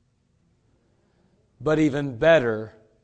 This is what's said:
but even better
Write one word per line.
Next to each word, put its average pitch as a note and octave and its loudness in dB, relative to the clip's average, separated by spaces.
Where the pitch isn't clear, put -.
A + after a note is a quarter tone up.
but D3+ -2
even C#3+ -2
better A#2 2